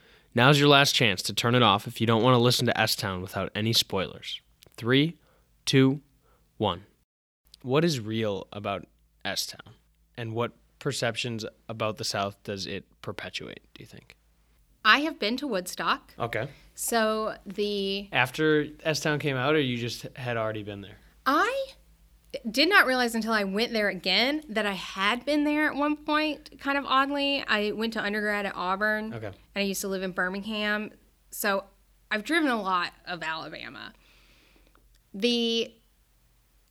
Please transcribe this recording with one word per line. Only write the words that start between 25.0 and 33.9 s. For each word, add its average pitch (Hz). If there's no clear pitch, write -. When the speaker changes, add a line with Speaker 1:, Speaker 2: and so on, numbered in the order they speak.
Speaker 2:
been 294
there 302
at -
one 294
point, 302
kind 277
of 277
oddly. 277
I 208
went 226
to 220
undergrad 208
at -
Auburn. 214
Speaker 1:
Okay. 110
Speaker 2:
And 98
I 202
used 196
to 202
live 190
in 185
Birmingham. 208
So 196
I've 214
driven 311
a 233
lot 185
of 170
Alabama. 143